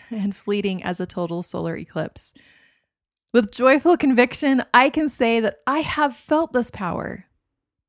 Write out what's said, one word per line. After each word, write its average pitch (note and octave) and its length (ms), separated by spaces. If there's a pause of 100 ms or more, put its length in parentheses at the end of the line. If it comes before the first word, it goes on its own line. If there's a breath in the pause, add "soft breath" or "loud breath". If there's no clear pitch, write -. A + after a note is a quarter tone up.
(100)
and G3+ 240
fleeting G3+ 480
as F3+ 160
a F3+ 80
total F3 380
solar E3 320
eclipse. - 560 (1000 soft breath)
With A3 200
joyful C4+ 440
conviction, C4 680 (100)
I C4 160
can D#4 180
say A#3 300
that A3 280
I C#4+ 140
have D4 360
felt D#4+ 360
this B3 200
power. - 540 (640)